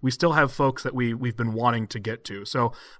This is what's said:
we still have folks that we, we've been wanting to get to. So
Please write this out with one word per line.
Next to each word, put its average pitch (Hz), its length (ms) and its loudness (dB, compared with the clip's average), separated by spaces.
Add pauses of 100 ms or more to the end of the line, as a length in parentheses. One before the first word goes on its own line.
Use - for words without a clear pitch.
we 127 100 0
still 170 200 2
have 147 220 4
folks 135 300 2
that 131 120 -4
we, 123 180 2
we've 120 240 -2
been 117 160 0
wanting 113 340 2
to - 120 -8
get 110 240 -6
to. 101 220 -10
So 120 260 0 (280)